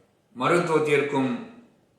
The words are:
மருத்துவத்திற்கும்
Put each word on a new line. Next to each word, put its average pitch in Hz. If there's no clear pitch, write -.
மருத்துவத்திற்கும் 147